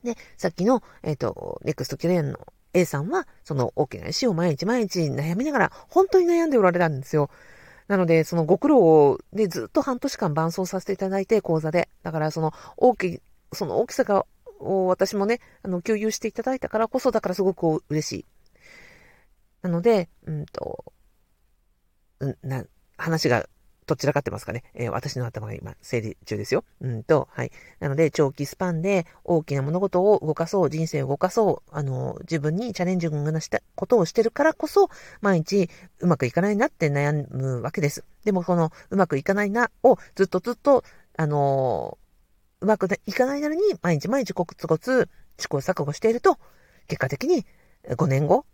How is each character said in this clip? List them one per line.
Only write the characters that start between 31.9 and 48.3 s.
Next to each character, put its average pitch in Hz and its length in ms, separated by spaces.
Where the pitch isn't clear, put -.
自 160 180
分 151 160
に 220 180
チ - 80
ャ 175 40
レ 180 80
ン 180 60
ジ 165 80
ン 151 160
グ 151 80
な 160 100
し - 80
た - 120
こ - 120
と 247 100
を 180 80
し - 80
て 226 100
る 226 80
か - 120
ら 311 100
こ - 140
そ、 392 220
毎 196 180
日 180 300
う 170 80
ま 175 80
く - 100
い 120 60
か 170 100
な 208 100
い 214 40
な 233 120
っ - 20
て 160 200
悩 143 400
む 131 320
わ 135 100
け - 100
で 143 80
す。 - 160
で 208 80
も、 185 120
こ 180 120
の 165 160
う 185 60
ま 190 120
く 143 100
い 135 60
か 196 100
な 208 100
い 202 60
な 226 220
を - 160
ず 190 80
っ 190 40
と 185 120
ず 240 120
っ 233 40
と、 - 280
あ 160 100
の、 135 720
う 180 40
ま 214 120
く 196 100
い 202 80
か 254 120
な 277 100
い 285 60
な 294 80
り 311 80
に 381 60
毎 175 140
日 147 120
毎 262 160
日 190 100
コ 175 120
ツ - 220
コ 160 100
ツ 247 320
試 - 100
行 - 100
錯 - 260
誤 143 80
し - 80
て 220 100
い 226 40
る 240 80
と、 359 180
結 165 120
果 131 100
的 247 180
に 330 180
五 151 100
年 139 200
後 226 260